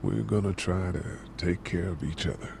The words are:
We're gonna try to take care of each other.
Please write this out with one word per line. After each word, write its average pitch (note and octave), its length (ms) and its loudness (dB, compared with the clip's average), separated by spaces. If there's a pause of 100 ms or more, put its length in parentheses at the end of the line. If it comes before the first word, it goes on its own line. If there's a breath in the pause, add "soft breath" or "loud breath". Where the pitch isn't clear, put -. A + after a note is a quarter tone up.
We're G#2 220 2
gonna G#2 300 2
try F#2 380 2
to E2+ 120 0 (340)
take F2 260 2
care F2+ 260 0
of D#2+ 140 -2
each D2+ 220 -2
other. - 360 -4